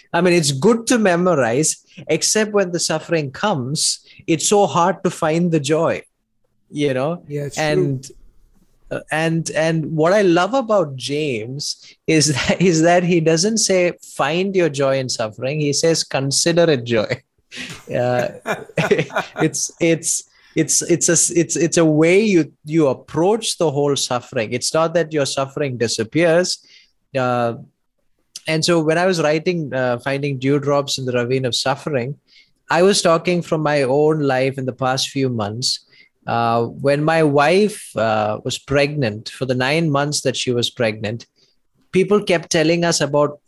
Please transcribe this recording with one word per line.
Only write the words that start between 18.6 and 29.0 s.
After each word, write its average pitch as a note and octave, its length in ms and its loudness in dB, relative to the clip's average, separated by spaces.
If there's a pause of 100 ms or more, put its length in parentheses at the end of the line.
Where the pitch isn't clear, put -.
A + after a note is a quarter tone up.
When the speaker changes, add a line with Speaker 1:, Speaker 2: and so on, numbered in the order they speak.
Speaker 1:
it's, - 400 -4
it's, E3 440 -2 (300)
it's, D#3 280 0
it's D#3+ 260 0
a, E3+ 320 2
it's, D#3+ 160 -2
it's E3+ 220 0
a E3 60 4
way D#3+ 360 4
you, F#3 320 2 (140)
you D3+ 220 2
approach F#3 680 -2
the D#3+ 140 0
whole C#3+ 260 0
suffering. A#2+ 560 -4
It's - 220 -4
not D#3+ 180 2
that D#3+ 220 -2
your C#3+ 100 2
suffering C3+ 540 -4
disappears. D#3+ 840 0 (540)
Uh, B2 380 0 (920)
and D#3+ 160 0
so E3+ 200 2
when D#3 160 2
I F3+ 80 2